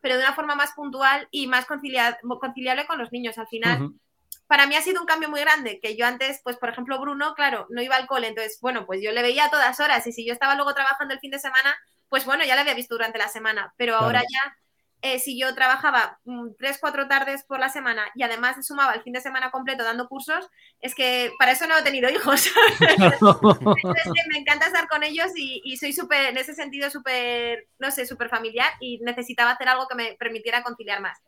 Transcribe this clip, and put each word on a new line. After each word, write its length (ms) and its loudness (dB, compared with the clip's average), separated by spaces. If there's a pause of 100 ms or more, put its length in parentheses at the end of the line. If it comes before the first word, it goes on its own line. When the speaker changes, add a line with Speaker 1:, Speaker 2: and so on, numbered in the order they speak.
Speaker 1:
pero 160 0
de 80 0
una 100 2
forma 220 -4
más 160 0
puntual 580 0
y 160 -4
más 200 0
concilia-, 520 -2 (220)
conciliable 460 -2
con 120 -4
los 140 -8
niños 260 -8
al 80 -10
final. 360 0
Speaker 2:
Ujú. 160 -10 (500)
Speaker 1:
Para 180 8
mí 80 -2
ha 80 2
sido 180 -2
un 60 -8
cambio 240 0
muy 100 -4
grande, 400 0
que 160 -4
yo 80 2
antes, 380 -2
pues, 140 -6
por 120 -4
ejemplo, 320 -6
Bruno, 340 -4
claro, 360 -2
no 100 -6
iba 160 0
al 120 0
cole, 180 -2
entonces, 340 -8
bueno, 260 -4
pues 140 -6
yo 120 -4
le 100 0
veía 220 4
a 60 2
todas 280 2
horas, 300 2
y 40 -8
si 140 -10
yo 60 -4
estaba 240 2
luego 180 0
trabajando 400 -2
el 60 -12
fin 100 -14
de 80 -8
semana, 360 2 (340)
pues 180 0
bueno, 180 0
ya 120 2
le 60 2
había 120 0
visto 220 -8
durante 220 -4
la 100 0
semana, 500 -4
pero 140 0
Speaker 2:
Claro. 140 4
Speaker 1:
ahora 160 2
ya, 340 -4 (480)
eh, 140 -2
si 220 -6
yo 140 -2
trabajaba, 720 2
mm, 220 -10 (100)
tres, 220 -4
cuatro 280 -2
tardes 360 0
por 140 -8
la 120 0
semana 340 -4 (100)
y 80 -4
además 420 -2
sumaba 280 0
el 100 -4
fin 120 -14
de 60 -6
semana 300 -6
completo 320 -6
dando 240 -2
cursos, 420 -6 (320)
es 140 -8
que 460 0
para 120 6
eso 140 0
no 100 4
he 60 6
tenido 260 2
hijos. 400 2 (300)
<laughs> 20 -
Speaker 2:
<laughs> 460 6
Speaker 1:
Entonces, 800 6
eh, 260 0
me 60 -2
encanta 280 2
estar 220 0
con 140 0
ellos 320 -2
y, 300 -8
y 120 -8
soy 160 -4
súper, 340 0
en 100 -2
ese 180 -6
sentido, 360 -6
súper, 760 -4 (120)
no 120 -4
sé, 160 -4
súper 220 -8
familiar 400 -2 (120)
y 180 -8
necesitaba 540 0
hacer 160 -2
algo 200 2
que 80 -6
me 240 -6
permitiera 420 -4
conciliar 380 -6
más. 280 -8